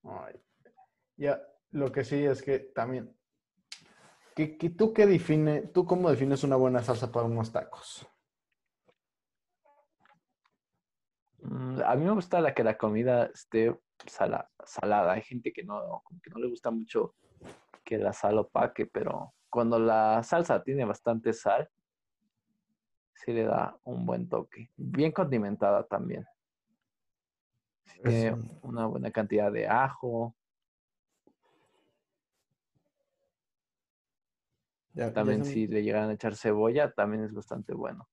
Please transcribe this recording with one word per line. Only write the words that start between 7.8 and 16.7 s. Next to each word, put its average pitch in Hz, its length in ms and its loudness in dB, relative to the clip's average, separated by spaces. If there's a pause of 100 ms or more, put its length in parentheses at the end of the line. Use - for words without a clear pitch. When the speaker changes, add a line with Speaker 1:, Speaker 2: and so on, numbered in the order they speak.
Speaker 2:
Mm, 131 460 -6
a 127 100 4
mí 151 100 0
me 196 60 2
gusta 185 300 2
la 143 120 2
que 120 100 0
la 107 140 2
comida 117 480 2
esté - 520 0 (300)
sala-, - 420 -2 (160)
salada. 98 480 2
Hay 107 80 -2
gente 120 300 -8
que 104 120 -12
no, 92 400 -10
como - 180 -20
que - 80 -20
no 117 100 -14
le 123 100 -4
gusta 120 220 -6